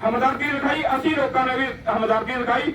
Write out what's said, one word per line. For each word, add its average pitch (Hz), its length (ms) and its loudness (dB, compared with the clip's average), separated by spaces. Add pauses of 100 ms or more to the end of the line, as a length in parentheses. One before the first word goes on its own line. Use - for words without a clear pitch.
ਹਮਦਰਦੀ 269 420 2
ਦਿਖਾਈ, 277 340 0 (140)
ਅਸੀਂ 311 180 0
ਲੋਕਾਂ 262 320 2
ਨੇ 254 80 0
ਵੀ 262 120 0 (300)
ਹਮਦਰਦੀ 220 360 0
ਦਿਖਾਈ। 247 420 0